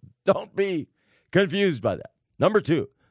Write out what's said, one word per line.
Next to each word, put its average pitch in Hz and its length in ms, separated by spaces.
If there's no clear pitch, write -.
don't - 300
be 185 340
confused 185 500
by 98 140
that. - 160
Number 190 220
two, 135 300